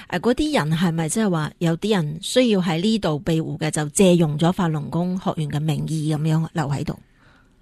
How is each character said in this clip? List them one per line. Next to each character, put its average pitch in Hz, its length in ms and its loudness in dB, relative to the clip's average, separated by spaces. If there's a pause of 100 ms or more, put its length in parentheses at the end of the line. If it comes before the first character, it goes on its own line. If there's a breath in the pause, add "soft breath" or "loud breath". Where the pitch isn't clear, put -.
呃， - 120 -4
嗰 - 140 2
啲 - 240 -2
人 156 200 0
係 170 140 2
咪 165 160 -2
即 220 120 -2
係 220 100 2
話 156 280 0
有 165 180 2
啲 208 200 0
人 156 260 -2
需 254 280 2
要 196 100 4
喺 170 200 0
呢 220 200 2
度 156 180 0
庇 160 220 0
護 147 180 -6
嘅， 156 120 -2
就 151 180 -2
借 180 280 6
用 156 220 2
咗 165 140 2
法 180 160 0
輪 151 200 -4
功 180 320 -2
學 185 160 -4
院 151 140 -4
嘅 147 100 -2
名 151 260 -2
義 151 300 -2
咁 147 40 -4
樣 160 320 0
留 165 140 -2
喺 143 180 -4
度？ - 140 -8 (640 soft breath)